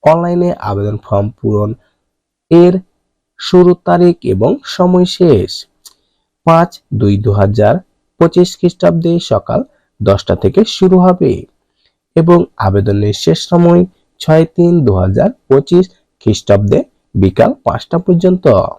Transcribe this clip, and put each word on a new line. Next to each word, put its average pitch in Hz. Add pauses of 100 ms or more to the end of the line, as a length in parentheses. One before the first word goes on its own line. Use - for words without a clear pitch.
অনলাইনে 175 (120)
আবেদন 104
ফর্ম 101
পূরণ 107 (800)
এর 175 (640)
শুরু 180 (120)
তারিখ 175 (100)
এবং 110 (140)
সময় 180
শেষ 151 (1000)
পাঁচ 165 (240)
দুই 107
দু 104
হাজার 104 (460)
পঁচিশ 175
খ্রিস্টাব্দে 170
সকাল - (400)
দশটা 95
থেকে 98
শুরু 185
হবে 180 (840)
এবং 170 (180)
আবেদনের 101
শেষ 160
সময় 175 (400)
ছয় 160
তিন 175 (100)
দু 107
হাজার 95 (160)
পঁচিশ 143 (320)
খ্রিস্টাব্দে 101 (360)
বিকাল 95 (120)
পাঁচটা -
পর্যন্ত। 180 (340)